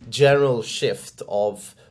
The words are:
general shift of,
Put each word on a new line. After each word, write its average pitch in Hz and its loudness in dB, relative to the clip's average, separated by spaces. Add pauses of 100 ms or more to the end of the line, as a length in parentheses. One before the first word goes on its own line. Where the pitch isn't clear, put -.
general 135 4
shift - -6
of, 104 -4 (160)